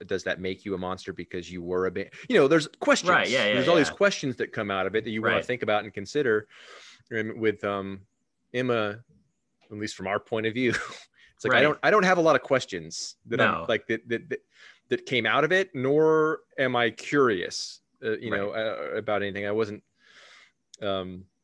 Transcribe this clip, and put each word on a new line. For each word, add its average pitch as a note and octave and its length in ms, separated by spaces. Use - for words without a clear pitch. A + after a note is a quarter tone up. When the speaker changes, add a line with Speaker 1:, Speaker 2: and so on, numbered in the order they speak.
Speaker 1:
does F#2 180
that F2+ 160
make F#2 240
you G2 100
a F2+ 40
monster F#2 340
because F2 380
you F2+ 120
were F2+ 280
aban-, G2 220
you - 80
know, C#3 100
there's D#3 200
questions. C#4 200
Speaker 2:
Right, D3+ 280
yeah, A#2+ 160
yeah, G#2 80
Speaker 1:
There's G2+ 160
all E3+ 80
these C#3+ 120
Speaker 2:
yeah. - 140
Speaker 1:
questions D#3 340
that - 160
come G#2 180
out F#2+ 160
of F#2+ 80
it A2 100
that A#2+ 60
you A2 120
wanna G2 180
Speaker 2:
Right. - 20
Speaker 1:
think B2 200
about G#2+ 220
and G#2+ 80
consider. G#2+ 540
And A2 300
with, G#2+ 240
um, G2 420
Emma, A#2 500
at G#2 60
least G#2 200
from F#2 100
our G#2 120
point A2+ 280
of A2 80
view, B2 160
<laughs> - 640
it's - 100
like, B2+ 100
I B2 60
Speaker 2:
Right. - 20
Speaker 1:
don't, D3+ 200
I D3 80
don't G#3 120
have F#3 160
a - 20
lot D#3+ 160
of - 60
questions F2 760
that A#2 140
I'm, G2+ 160
Speaker 2:
No. E2 120
Speaker 1:
like, A2 180
that, A2+ 220
that, A#2 200
that, C#3+ 120
that B2 180
came A#2+ 200
out B2 180
of D#3+ 80
it, F#3+ 220
nor D#3 640
am B2+ 160
I A#2+ 160
curious, A#2 920
uh, A2 160
you A2+ 120
Speaker 2:
Right. - 0
Speaker 1:
know, G2+ 200
uh, G#2 460
about G#2+ 260
anything. G2+ 240
I G2+ 60
wasn't, G#2 300
um, F#2+ 440